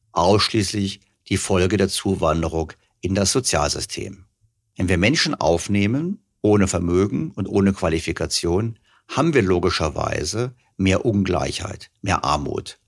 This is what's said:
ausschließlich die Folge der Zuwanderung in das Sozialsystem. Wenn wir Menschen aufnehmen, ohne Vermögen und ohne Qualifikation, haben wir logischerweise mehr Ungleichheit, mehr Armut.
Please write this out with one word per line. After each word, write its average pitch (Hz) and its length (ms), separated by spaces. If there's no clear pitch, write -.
ausschließlich 98 880
die 98 80
Folge 92 400
der 98 120
Zuwanderung 82 840
in 95 140
das 98 180
Sozialsystem. 73 960
Wenn 90 120
wir 90 100
Menschen 147 360
aufnehmen, 104 920
ohne 104 280
Vermögen 87 640
und - 140
ohne 98 260
Qualifikation, 85 1080
haben 156 260
wir 123 80
logischerweise 85 1120
mehr 95 280
Ungleichheit, 92 840
mehr 95 240
Armut. - 640